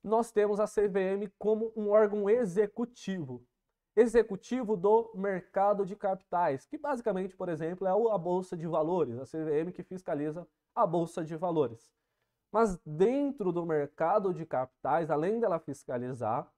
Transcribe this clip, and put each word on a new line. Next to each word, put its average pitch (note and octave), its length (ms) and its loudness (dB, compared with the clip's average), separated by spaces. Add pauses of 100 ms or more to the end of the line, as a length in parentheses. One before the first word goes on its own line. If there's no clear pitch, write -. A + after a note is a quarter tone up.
nós A3 300 0
temos G#3 260 2
a G#3+ 80 2
C G#3 220 0
V F#3+ 120 0
M F#3+ 380 -2
como A3 380 0
um G#3 140 -2
órgão G#3 400 4
executivo, F#3+ 1120 -2 (500)
executivo A3 840 2
do A3 380 4
mercado G3 720 0
de F#3+ 120 -8
capitais, F3 680 -2
que D4+ 140 -14
basicamente, G#3 560 -4
por F#3 140 -6
exemplo, E3+ 380 -4
é F#3 80 2
o, A3+ 160 4
a G#3 60 0
Bolsa F3+ 400 -2
de E3 100 -8
Valores, D#3 520 0
a C3+ 80 -10
C D#3+ 160 -8
V D#3 180 0
M F3 120 -6
que F3 100 -14
fiscaliza D#3+ 640 -6 (280)
a A#3 120 4
Bolsa E3+ 380 -2
de D#3+ 100 -10
Valores. D#3 580 -2 (600)
Mas G3+ 340 2
dentro A3 680 0
do E3+ 140 -2
mercado E3 680 0
de D#3 140 -8
capitais, C#3 640 -2
além F3 300 0
dela F#3+ 180 0
fiscalizar B2 1000 -6